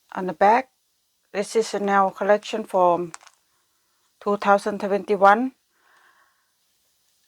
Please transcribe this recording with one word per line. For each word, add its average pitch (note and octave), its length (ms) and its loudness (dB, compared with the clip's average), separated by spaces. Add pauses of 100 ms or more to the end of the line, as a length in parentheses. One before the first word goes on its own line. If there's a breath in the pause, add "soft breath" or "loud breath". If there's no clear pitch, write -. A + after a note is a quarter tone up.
(140)
on F3+ 120 -8
the F#3 60 -6
back, A3+ 380 0 (600)
this G3+ 240 -6
is A3 180 -2
a G3 60 -6
nail G3 320 0
collection G#3 500 -2
from F3 520 0 (1080)
two G3+ 160 -4
thousand G3+ 420 0
twenty-one. G3+ 760 2 (1700)